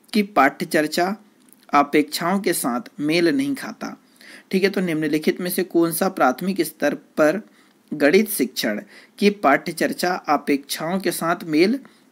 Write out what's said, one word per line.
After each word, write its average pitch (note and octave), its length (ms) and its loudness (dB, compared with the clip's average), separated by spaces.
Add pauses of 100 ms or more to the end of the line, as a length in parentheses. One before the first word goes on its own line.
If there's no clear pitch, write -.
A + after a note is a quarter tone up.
(120)
की G#3+ 100 2 (100)
पाठ्य C#3+ 340 2
चर्चा E3+ 480 0 (580)
अपेक्षाओं D3+ 680 2
के - 120 -2
साथ B2 380 -4 (100)
मेल E3 300 0
नहीं C#3 260 0
खाता, - 400 -12 (540)
ठीक F#3+ 140 0
है। G3 60 4
तो G3+ 120 -2
निम्नलिखित D#3 580 -2
में F3+ 100 -6
से F#3 140 -2
कौन E3 280 0
सा F#3+ 180 -2
प्राथमिक F3+ 520 0
स्तर D3+ 320 -2 (220)
पर D#3 240 2 (520)
गणित D3+ 380 4
शिक्षण A2+ 500 -4 (380)
की G3+ 140 4
पाठ्य D3+ 400 2
चर्चा D#3+ 380 -2 (180)
अपेक्षाओं D3+ 720 -2
के F#3 120 -4
साथ E3+ 340 -4
मेल F3 320 2 (340)